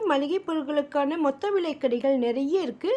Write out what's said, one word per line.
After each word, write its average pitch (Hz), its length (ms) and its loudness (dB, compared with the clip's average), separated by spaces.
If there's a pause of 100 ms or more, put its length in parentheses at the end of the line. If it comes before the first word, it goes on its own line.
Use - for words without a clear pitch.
மளிகை 294 340 2
பொருட்களுக்கான 294 800 -2
மொத்த 302 340 0
விலை 349 220 0
கடைகள் 262 440 0
நிறைய 277 440 0
இருக்கு. 320 360 -4